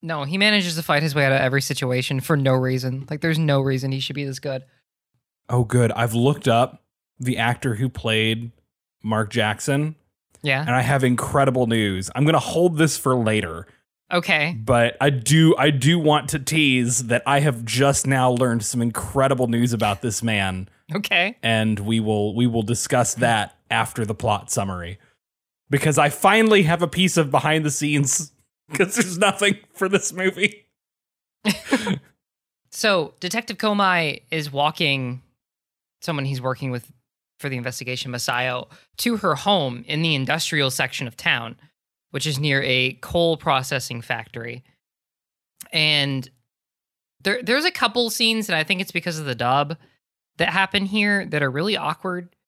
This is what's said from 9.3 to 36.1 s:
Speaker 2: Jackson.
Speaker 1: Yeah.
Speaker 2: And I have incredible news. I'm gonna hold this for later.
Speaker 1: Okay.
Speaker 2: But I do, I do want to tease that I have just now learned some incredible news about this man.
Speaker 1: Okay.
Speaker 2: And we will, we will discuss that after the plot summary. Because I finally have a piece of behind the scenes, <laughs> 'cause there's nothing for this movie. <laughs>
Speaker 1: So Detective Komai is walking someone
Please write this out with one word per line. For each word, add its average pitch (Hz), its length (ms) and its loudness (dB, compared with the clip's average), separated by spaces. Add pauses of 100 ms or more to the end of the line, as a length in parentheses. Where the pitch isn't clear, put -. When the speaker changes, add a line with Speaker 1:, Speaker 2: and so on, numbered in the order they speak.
Speaker 2:
Jackson. 139 640 -2 (480)
Speaker 1:
Yeah. 135 180 0
Speaker 2:
And 151 100 -2
I 127 100 4
have 131 220 2
incredible 127 640 2
news. 104 480 0
I'm 143 120 2
gonna 156 140 4
hold 165 380 0
this 151 200 2
for 131 180 0
later. 107 520 -2 (440)
Speaker 1:
Okay. 170 480 0
Speaker 2:
But 120 400 2
I 143 120 4
do, 156 460 6
I 143 140 4
do 143 260 2
want 151 340 2
to 151 80 -4
tease 127 680 0
that 120 180 0
I 139 140 4
have 135 240 0
just 131 420 2
now 131 260 2
learned 120 340 0
some 123 160 -2
incredible 131 680 0
news 117 260 2
about 107 280 -2
this 113 200 -4
man. 98 460 -2 (260)
Speaker 1:
Okay. 196 480 -2
Speaker 2:
And 110 380 0
we 110 220 0
will, 107 340 0
we 120 120 2
will 117 160 0
discuss 117 520 0
that 113 400 0 (160)
after 117 340 -2
the 107 80 -4
plot 104 380 -2
summary. 98 480 -6 (680)
Because 143 280 2
I 147 120 4
finally 214 540 4
have 165 180 2
a 175 60 0
piece 180 280 2
of 151 160 2
behind 156 340 2
the 147 60 0
scenes, 147 640 0 (180)
<laughs> - 220 -20
'cause 185 220 0
there's 185 220 -2
nothing 202 400 2 (160)
for 190 140 -4
this 196 240 0
movie. 185 540 -4 (800)
<laughs> 208 100 0 (1160)
Speaker 1:
So 190 480 0
Detective 214 380 -6
Komai 185 640 0 (100)
is 151 200 -4
walking 139 680 -2 (800)
someone 143 240 -4